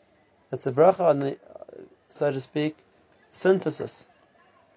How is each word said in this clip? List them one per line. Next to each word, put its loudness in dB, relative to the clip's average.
it's -8
a 0
bracha 4
on 4
the, -4
so -2
to -6
speak, -4
synthesis -2